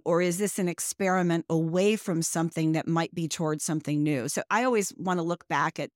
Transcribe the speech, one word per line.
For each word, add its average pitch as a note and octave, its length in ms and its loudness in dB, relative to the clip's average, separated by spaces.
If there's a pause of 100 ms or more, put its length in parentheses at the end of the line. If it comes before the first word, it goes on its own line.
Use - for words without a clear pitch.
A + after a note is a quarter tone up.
or E3+ 180 4
is F3+ 160 0
this G3+ 200 -2
an F3+ 100 0
experiment F3+ 800 0
away E3+ 460 2
from E3 260 -2
something E3 500 0
that D#3+ 160 0
might E3 260 0
be E3 140 -2
towards D#3 360 -2
something D3 380 -2
new? C#3+ 260 0
So - 220 -4
I A3 140 2
always A3+ 320 0
wanna F3+ 280 -2
look E3+ 240 -4
back D3+ 320 0
at C#3+ 160 -8